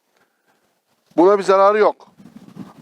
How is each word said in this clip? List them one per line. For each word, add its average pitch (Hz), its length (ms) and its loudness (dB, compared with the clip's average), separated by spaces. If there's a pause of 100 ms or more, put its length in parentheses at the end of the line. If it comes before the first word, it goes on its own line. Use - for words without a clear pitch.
(1160)
buna 196 220 2
bir 196 40 -10
zararı 196 360 0
yok. 185 300 -4 (720)